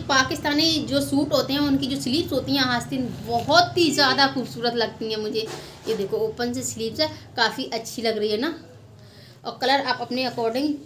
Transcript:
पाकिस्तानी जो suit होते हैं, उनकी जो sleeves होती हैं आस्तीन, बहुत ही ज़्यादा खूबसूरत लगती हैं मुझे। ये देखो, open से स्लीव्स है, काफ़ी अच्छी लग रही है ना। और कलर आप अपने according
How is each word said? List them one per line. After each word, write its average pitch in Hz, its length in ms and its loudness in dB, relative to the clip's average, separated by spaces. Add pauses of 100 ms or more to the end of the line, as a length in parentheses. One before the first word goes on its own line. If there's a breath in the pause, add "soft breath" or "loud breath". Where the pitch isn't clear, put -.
पाकिस्तानी 294 600 2 (180)
जो 277 120 2
suit 285 320 2
होते 262 200 2
हैं, 285 60 2
उनकी 269 280 2
जो 269 140 -2
sleeves 254 300 0
होती 269 240 0
हैं 277 80 2
आस्तीन, 247 460 -2 (160)
बहुत 294 520 4
ही 330 140 6
ज़्यादा 277 360 4
खूबसूरत 240 480 -2
लगती 220 360 -2
हैं 214 60 -4
मुझे। 214 300 -4 (400 loud breath)
ये 220 80 0
देखो, 196 240 -2
open 240 340 -2
से 254 100 -4
स्लीव्स 226 360 -6
है, 311 120 2 (260 loud breath)
काफ़ी 233 360 0
अच्छी 233 280 -6
लग 220 160 0
रही 208 140 0
है 208 60 0
ना। 311 180 -2 (880 loud breath)
और - 160 -8
कलर 269 200 4
आप 254 200 0
अपने 247 240 -2
according 247 460 0 (140)